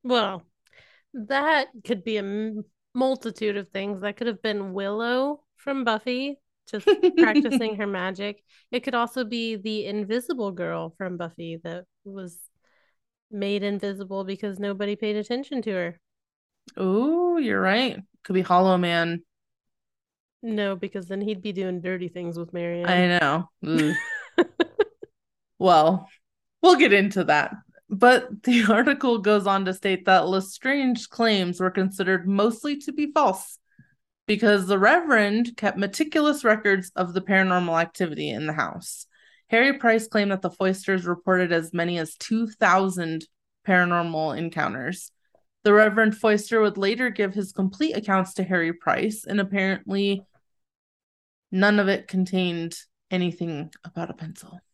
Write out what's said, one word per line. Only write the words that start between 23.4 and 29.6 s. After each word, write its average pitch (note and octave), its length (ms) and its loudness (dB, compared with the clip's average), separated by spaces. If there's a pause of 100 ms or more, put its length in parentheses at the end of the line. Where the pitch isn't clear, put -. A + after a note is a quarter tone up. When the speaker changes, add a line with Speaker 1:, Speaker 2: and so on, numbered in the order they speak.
Speaker 2:
Ugh. D3+ 280 0 (440)
Speaker 1:
<laughs> - 260 0 (920)
Speaker 2:
Well, F3+ 520 4 (540)
we'll F4+ 140 8
get B3+ 160 6
into G3 320 2
that. D3 280 2 (360)
But A#3+ 540 4
the A#3+ 220 4
<laughs> G#3+ 40 2
article B3 500 4
goes G3+ 280 2
on G3 180 2